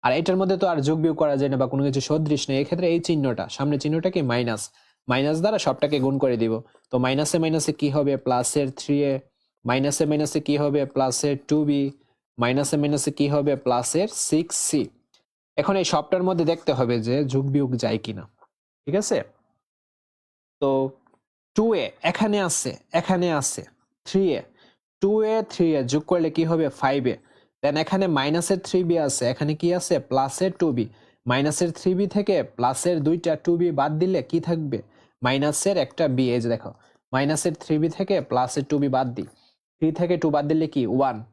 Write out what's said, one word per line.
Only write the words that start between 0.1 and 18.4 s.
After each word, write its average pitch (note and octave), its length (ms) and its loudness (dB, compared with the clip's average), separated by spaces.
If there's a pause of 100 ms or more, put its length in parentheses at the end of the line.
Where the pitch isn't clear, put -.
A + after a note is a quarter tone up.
এটার F#3 200 0
মধ্যে F#3+ 220 2
তো G3 100 2
আর D#3+ 60 0 (100)
যোগ D#3 160 2
বিয়োগ D#3+ 180 2
করা D3 180 2
যায় C#3 120 0
না C3+ 100 -2
বা B2+ 120 0
কোনো C#3 140 0
কিছু C3+ 220 0
সদৃশ D3+ 400 0
নেই, C3+ 120 0
এক্ষেত্রে E3+ 320 -2
এই E3+ 140 0
চিহ্নটা, C3+ 380 0 (120)
সামনে D3 260 0
চিহ্নটা D#3+ 320 0
কি? F3 60 0 (100)
মাইনাস। A#2 300 0 (500)
মাইনাস C#3+ 320 2
দ্বারা G#3+ 220 2
সবটাকে D3 400 0
গুণ C3+ 180 2
করে B2+ 200 2
দিব। A2+ 100 0 (360)
তো C3 60 -4 (100)
মাইনাসে D3 380 0
মাইনাসে D#3 380 0
কি D3 140 2
হবে? C#3+ 180 2 (120)
প্লাসের C3 420 0 (120)
থ্রি C#3+ 180 0 (140)
এ, - 20 0 (560)
মাইনাসে C3+ 420 2
মাইনাসে D3+ 360 0
কি D3 160 2
হবে? C#3+ 180 2 (140)
প্লাসের C3+ 400 0 (140)
টু D3+ 80 4 (120)
বি, C#3+ 120 2 (560)
মাইনাসে C3+ 440 0
মাইনাসে D3 380 0
কি C#3+ 140 4
হবে? C#3+ 200 2 (120)
প্লাসের B2 420 0 (200)
সিক্স E3 280 0 (120)
সি। C#3+ 140 0 (800)
এখন G3 200 2
এই D#3+ 120 0
সবটার F3+ 340 0
মধ্যে E3+ 240 2
দেখতে D#3+ 280 -2
হবে A#2+ 160 2 (120)
যে B2 80 2 (180)
যোগ C3+ 200 0
বিয়োগ C3+ 180 2 (120)
যায় A2 220 0
কিনা, G2+ 180 -10 (600)